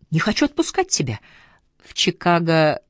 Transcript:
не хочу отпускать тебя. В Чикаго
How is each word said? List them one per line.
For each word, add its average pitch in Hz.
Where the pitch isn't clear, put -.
не 156
хочу 214
отпускать -
тебя. 120
В -
Чикаго 165